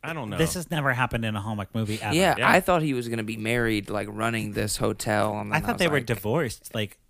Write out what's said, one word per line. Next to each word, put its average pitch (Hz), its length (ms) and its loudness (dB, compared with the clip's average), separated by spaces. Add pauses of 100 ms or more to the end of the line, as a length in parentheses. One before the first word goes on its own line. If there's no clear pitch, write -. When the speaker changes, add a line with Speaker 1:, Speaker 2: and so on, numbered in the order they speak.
Speaker 1:
I 151 80 -6
don't 139 180 -6
know. - 80 -4
Speaker 2:
This 160 180 2
has 175 140 -8
never 143 220 2
happened 120 320 0
in 107 140 -2
a 101 40 -4
Hallmark 104 320 -6
movie 110 280 -2
ever. 107 120 -2
Speaker 3:
Yeah, 170 240 4
Speaker 1:
Yeah. - 140 4
Speaker 3:
I 180 80 8
thought 180 220 2
he 151 120 0
was 123 140 -2
gonna 117 160 -2
be 110 140 -4
married, 110 520 2
like, 101 220 -2
running 110 400 -2
this 104 260 -2
hotel. 107 640 0
And 104 140 -4
Speaker 2:
I 156 60 2
Speaker 3:
then 165 60 -4
Speaker 2:
thought 233 100 0
Speaker 3:
was 214 40 -10
Speaker 2:
they 180 80 4
were 147 120 2
Speaker 3:
like, 117 80 -6
Speaker 2:
divorced, 120 680 -2
like 107 220 -4 (120)